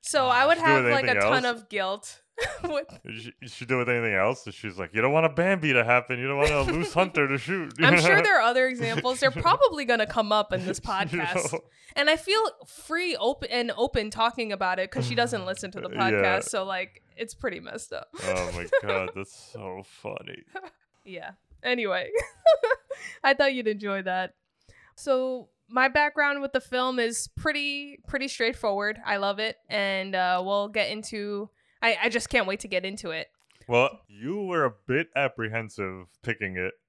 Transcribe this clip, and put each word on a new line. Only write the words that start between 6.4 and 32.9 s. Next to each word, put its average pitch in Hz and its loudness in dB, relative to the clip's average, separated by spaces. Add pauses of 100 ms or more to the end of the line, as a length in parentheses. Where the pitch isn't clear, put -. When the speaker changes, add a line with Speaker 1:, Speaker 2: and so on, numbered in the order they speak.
Speaker 2:
a 147 2
loose 160 -2
Speaker 1:
<laughs> - -
Speaker 2:
hunter 170 2
to 139 0
shoot." 170 -6
<laughs> - -12
Speaker 1:
I'm 170 8
sure 180 6
there 392 6
are - 4
other 247 4
examples. 240 -2
They're 269 4
Speaker 2:
<laughs> - -
Speaker 1:
probably 339 4
gonna 226 2
come 214 0
up 208 2
in 185 -4
this 185 -6
Speaker 2:
<laughs> - -20
You 220 -8
Speaker 1:
podcast. 175 -2
Speaker 2:
know? 160 -6 (360)
Speaker 1:
And 294 2
I 320 4
feel 403 0 (240)
free, 339 -6
open, 262 -2
and 240 -4
open 233 -2
talking 226 -2
about 185 -2
it 190 -4
'cause 262 -4
she 233 -4
doesn't 233 0
listen 185 -8
to - -12
the - -8
Speaker 2:
<laughs> - -10
Yeah. - -6
Speaker 1:
podcast. 143 2
So, 190 -4
like, 190 -8 (140)
it's 226 -12
pretty 214 -6
messed - -14
up. - -12 (160)
Speaker 2:
Oh 92 -2
my 87 -6
Speaker 1:
<laughs> 539 2
Speaker 2:
God, 95 -2
that's 98 -10 (200)
so 98 -12
funny. - -14 (600)
Speaker 1:
Yeah. 180 -14 (320)
Anyway, 214 -2 (580)
<laughs> - -4
I 269 6
thought 277 2
you'd 247 -2
enjoy 202 -4
that. 185 -4 (640)
So 254 -2 (200)
my 254 2
background 285 2
with 277 -6
the 254 2
film 254 -2
is 233 -2
pretty, 285 -4
pretty 269 -4
straightforward. 214 -2
I 202 -2
love 196 -2
it, 220 -4 (120)
and, 196 -2
uh, 180 2
we'll 202 0
get 214 0
into. 208 -8 (320)
I, 226 2
I 233 2
just 220 -4
can't 226 2
wait 196 -4
to 220 -14
get 185 -2
into 196 -8